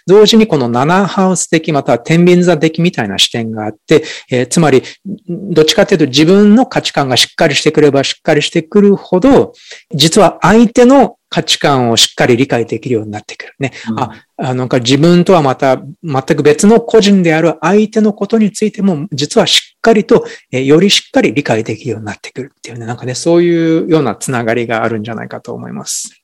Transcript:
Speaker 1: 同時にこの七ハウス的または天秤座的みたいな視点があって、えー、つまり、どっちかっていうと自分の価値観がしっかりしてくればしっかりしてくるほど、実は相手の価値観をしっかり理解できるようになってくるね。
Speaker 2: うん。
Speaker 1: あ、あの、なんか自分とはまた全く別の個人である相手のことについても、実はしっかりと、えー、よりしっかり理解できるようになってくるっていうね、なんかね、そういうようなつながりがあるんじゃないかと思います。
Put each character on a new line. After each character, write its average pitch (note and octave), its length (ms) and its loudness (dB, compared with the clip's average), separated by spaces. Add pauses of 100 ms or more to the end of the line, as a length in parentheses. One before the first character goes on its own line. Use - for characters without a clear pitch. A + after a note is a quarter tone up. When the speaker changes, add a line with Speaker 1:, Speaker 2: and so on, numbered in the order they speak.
Speaker 1:
同 G3+ 180 6
時 G#3 120 2
に A3 100 4
こ F3+ 100 -2
の B2 120 -2
七 D3+ 380 0
ハ F#3 240 -2
ウ F3+ 60 -2
ス - 120 -8
的 E3 240 -2
ま C#3+ 100 0
た C#3+ 100 -2
は A#2+ 60 2
天 E3 220 0
秤 F3 220 4
座 F3 140 2
的 D#3+ 240 -2
み F3 120 0
た B2 120 -6
い G2+ 40 -6
な F#2+ 100 -6
視 - 120 -2
点 A2+ 200 -6
が A2 160 -8
あ - 20 -6
っ G#2+ 60 -6
て、 - 300 0 (260)
え B2 120 -2
ー、 B2+ 40 -4
つ - 140 -2
ま D#3 100 2
り、 C3 120 4 (440)
ど E3+ 360 -2
っ - 20 2
ち - 100 -2
か G3+ 80 2
っ G3 40 2
て - 80 -2
い - 20 4
う - 20 -2
と D3+ 80 0
自 C3 180 0
分 G3+ 300 4
の B3+ 120 2
価 - 140 -6
値 - 120 -8
観 C#3 160 -2
が B2+ 80 -2
し - 140 -2
っ - 40 -20
か E3+ 140 0
り C#3 60 -2
し - 80 -4
て D#3 100 0
く - 80 0
れ D3 100 4
ば C3+ 140 2
し - 140 -8
っ - 40 -20
か D#3+ 120 0
り D3 60 2
し D3 100 -4
て E3+ 120 -2
く - 180 0
る G3+ 160 4
ほ - 240 -4
ど、 G#3+ 320 2 (420)
実 D#3+ 260 0
は E3 200 2
相 G#3+ 280 4
手 A#3+ 180 4
の C4 300 2 (160)
価 F3 120 -4
値 - 160 -4
観 C3 300 0
を A2+ 60 0
し - 140 2
っ - 60 -20
か D#3+ 100 0
り B2 100 2
理 C3+ 120 -2
解 A#2 180 -2
で A2+ 140 -8
き - 80 -10
る B2 80 -2
よ G#2+ 60 -4
う - 20 -12
に G#2+ 80 -12
な G#2+ 80 -10
っ - 20 -16
て - 140 -20
く - 100 -18
る - 140 -20
ね。 C3 120 -6 (160)
Speaker 2:
う A2+ 60 -8
ん。 A2+ 60 -8
Speaker 1:
あ、 A#2 260 -8 (100)
あ C#3 120 -8
の、 B2+ 60 -4
な B2+ 100 -4
ん B2+ 40 -8
か C3 120 -2
自 C3 180 0
分 F3 260 4
と G3 80 2
は E3+ 100 4
ま C3 120 0
た C3 260 0 (220)
全 C#3 200 -4
く D3 200 -2
別 D3 240 2
の A3+ 140 4
個 A3+ 200 2
人 G3 220 2
で E3 120 0
あ D#3+ 60 0
る E3 200 0
相 G#3 280 0
手 G#3+ 120 -4
の G#3+ 120 0
こ G3+ 140 -8
と A#3 100 -2
に G#3+ 140 0
つ - 140 -6
い G#3 80 -2
て G#3 100 -8
も、 F3+ 300 -2
実 D3+ 280 -2
は E3+ 60 0
し - 300 -4
っ - 40 -20
か A3+ 120 2
り G#3 120 2
と、 - 220 0 (240)
え B2+ 80 -6
ー、 C3+ 60 -4
よ D3 160 4
り G3 100 2
し - 160 -2
っ - 60 -20
か C4+ 80 0
り F3+ 120 0
理 C#3 120 -4
解 A2 180 -2
で A2+ 140 -8
き - 80 -18
る B2 60 -6
よ G#2+ 80 -6
う - 20 -14
に G#2+ 60 -14
な G2+ 80 -10
っ - 60 -16
て - 120 -20
く C3 100 -12
る C#3 100 -18
っ - 80 -20
て - 100 -20
い A#2+ 40 -16
う A#2+ 60 -14
ね、 A2+ 60 -12
な A#2+ 80 -8
ん - 20 -10
か B2 100 -14
ね、 B2+ 80 -6
そ E3+ 220 -2
う F3 80 4
い E3 420 0
う - 20 -6
よ D#3+ 120 2
う - 20 0
な A2 140 -4
つ - 160 -8
な A#2+ 100 -4
が A2+ 120 -2
り A#2 120 -4
が A2+ 160 -4
あ A2+ 60 -2
る A2+ 100 -4
ん G#2+ 60 -8
じ A#2 60 -12
ゃ A2+ 40 -10
な A2+ 100 -12
い B2+ 40 -14
か A#2+ 120 -14
と A#2+ 140 -14
思 A#2+ 140 -14
い A#2 40 -14
ま - 140 -14
す。 - 380 -12